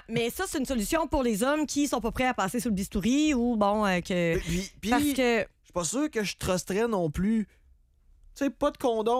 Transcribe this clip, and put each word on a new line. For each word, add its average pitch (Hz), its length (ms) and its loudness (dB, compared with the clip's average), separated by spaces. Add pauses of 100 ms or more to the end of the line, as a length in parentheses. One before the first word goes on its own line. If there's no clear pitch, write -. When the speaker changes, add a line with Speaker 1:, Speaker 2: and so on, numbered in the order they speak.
Speaker 1:
Mais 233 220 -2
ça, - 180 -4
c'est 330 120 -4
une 254 60 -2
solution 269 420 0
pour 277 160 0
les 226 200 2
hommes 294 220 2
qui 285 220 -2
sont 262 120 0
pas 214 120 -2
prêts 254 160 0
à 247 60 0
passer 202 280 -2
sous 247 80 -4
le 208 60 0
bistouri 233 580 0
ou, 240 240 0
bon, 208 280 2
euh, 185 140 2
que 175 400 0
Speaker 2:
Puis, 175 400 -4
puis, 196 120 -4
Speaker 1:
parce 285 120 4
que 247 360 2
Speaker 2:
je - 260 -8
suis - 80 -20
pas 175 100 -4
sûr 269 260 -2
que 220 140 -2
je - 140 -6
trusterais 190 500 -2
non 185 220 0
plus. 202 380 0 (880)
Tu 277 100 -2
sais, 277 60 0
pas 285 200 0
de - 60 -18
condom, 226 420 0